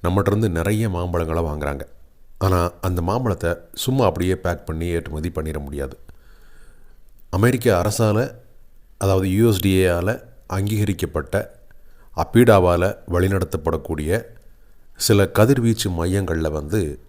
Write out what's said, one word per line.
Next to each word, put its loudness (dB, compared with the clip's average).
நம்மகிட்ட 2
இருந்து 2
நிறைய 0
மாம்பழங்களை -2
வாங்குறாங்க. -4
ஆனா, 0
அந்த -2
மாம்பழத்தை -2
சும்மா -2
அப்படியே 2
பேக் -6
பண்ணி -6
ஏற்றுமதி -6
பண்ணிட -6
முடியாது. -10
அமெரிக்க 2
அரசால, 0
அதாவது 0
யூ 4
எஸ் 0
டி 2
ஏ 4
ஆல -2
அங்கீகரிக்கப்பட்ட, -4
அப்பீடாவால 4
வழிநடத்தப்படக்கூடிய -2
சில 4
கதிர்வீச்சு 2
மையங்கள்ல -2
வந்து -4